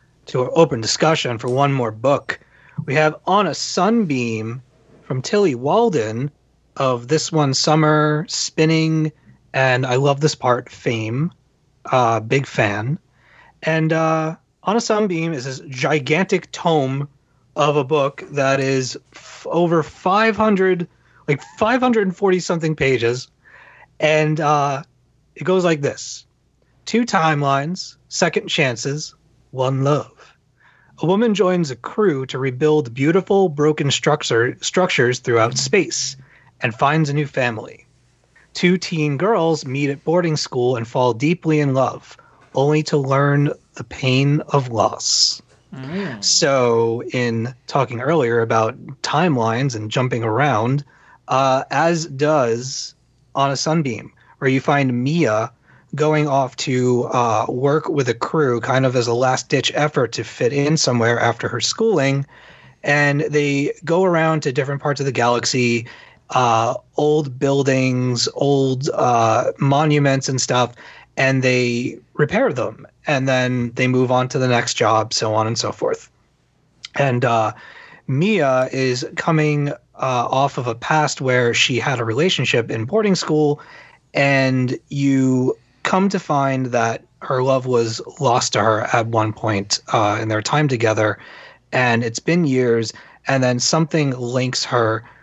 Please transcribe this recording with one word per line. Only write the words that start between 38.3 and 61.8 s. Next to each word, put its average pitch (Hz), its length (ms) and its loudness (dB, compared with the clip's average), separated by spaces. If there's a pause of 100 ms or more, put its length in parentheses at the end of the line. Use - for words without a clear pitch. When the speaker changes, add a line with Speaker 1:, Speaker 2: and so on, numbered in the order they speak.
Speaker 1:
Two 180 240 2
teen 151 380 -2
girls 165 480 0
meet 139 260 -2
at 139 140 -10
boarding 165 320 0
school 127 400 -2
and 117 100 -6
fall 127 260 2
deeply 156 480 0
in 139 140 0
love, - 420 -2 (380)
only 151 300 2
to 156 120 0
learn 143 540 2 (240)
the - 100 -14
pain 139 640 0
of 127 220 0
loss. - 720 0 (320)
Speaker 2:
Mm. 139 480 -8
Speaker 1:
So, 117 800 2 (100)
in 120 400 -2 (140)
talking 123 340 -2
earlier 127 400 0
about 113 380 0 (240)
timelines 131 720 0
and 107 160 -8
jumping 123 320 -2
around, 120 640 0 (420)
uh, 135 460 0
as 160 340 0
does 131 880 -2 (400)
On 139 160 0
a 135 60 -2
Sunbeam, 143 560 -2 (260)
where 139 100 -2
you 131 120 2
find 131 420 0
Mia 123 480 0 (460)
going 151 320 2
off 135 280 0
to, 123 500 0
uh, 117 420 0
work 139 400 0
with 143 200 0
a 113 60 -2
crew 131 460 0
kind 131 260 0
of 123 80 0
as 117 140 0
a 117 60 0
last-ditch 127 600 0
effort 147 380 0
to 117 120 -6
fit 123 280 -2
in 143 240 2
somewhere 117 420 2
after 117 300 0
her 117 120 -6
schooling. 139 640 0 (600)